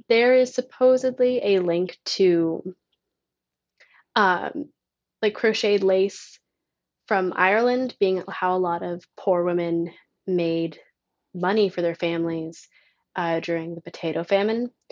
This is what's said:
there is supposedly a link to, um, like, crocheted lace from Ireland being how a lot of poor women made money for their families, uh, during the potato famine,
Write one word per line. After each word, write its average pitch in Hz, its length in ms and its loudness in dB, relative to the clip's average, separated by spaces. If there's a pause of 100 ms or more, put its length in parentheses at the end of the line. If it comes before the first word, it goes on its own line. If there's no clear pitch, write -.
there 240 260 4
is 254 200 2
supposedly 254 880 2
a 202 160 2
link 175 480 -2
to, 170 680 0 (1400)
um, 190 560 0 (520)
like, 208 120 0
crocheted 208 480 0
lace 190 560 0 (680)
from 190 300 -2
Ireland 240 640 2
being 190 280 0
how 185 280 -2
a - 20 -2
lot 175 240 -2
of 180 220 -8 (120)
poor 175 280 0
women 170 480 -2 (340)
made 165 520 -2 (560)
money 190 340 0
for 180 140 -6
their 170 120 -2
families, 165 720 -6 (480)
uh, 165 260 -2
during 165 340 -6
the 170 60 -12
potato 165 440 -6
famine, 220 460 0 (220)